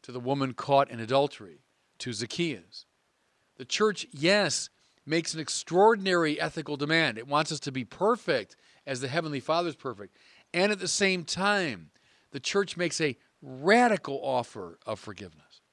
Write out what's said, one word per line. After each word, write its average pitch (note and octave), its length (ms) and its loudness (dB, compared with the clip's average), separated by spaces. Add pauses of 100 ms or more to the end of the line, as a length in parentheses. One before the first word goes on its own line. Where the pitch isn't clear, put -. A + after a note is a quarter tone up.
to - 100 -18
the B2 80 -8
woman C3 360 -2
caught C#3 340 4
in A#2 100 -10
adultery, A2+ 600 0 (400)
to B2 140 -6
Zacchaeus. A2+ 760 -6 (680)
The C3 80 -14
church, - 460 0
yes, E3+ 600 2 (340)
makes D#3+ 300 -2
an D#3+ 40 -8
extraordinary F3 1000 2
ethical D3+ 360 -4
demand. D3 420 2
It B2+ 80 -12
wants F#3+ 240 0
us D3+ 80 -6
to C#3+ 120 -8
be B2+ 140 -6
perfect F3+ 720 -2 (320)
as C3 140 -6
the C3+ 60 -6
Heavenly D3+ 320 -4
Father E3+ 300 -2
is C#3+ 60 -10
perfect. G#2 420 -12 (360)
And F#3+ 180 2
at G3+ 80 -2
the F3+ 80 -6
same F#3 380 0
time, F3 640 -2 (420)
the C#3 80 -8
church G3 380 -2
makes E3+ 240 -2
a C#3+ 160 -2 (240)
radical D3+ 840 2
offer A#2 600 -4
of G#2+ 140 -6
forgiveness. F2+ 600 -16 (120)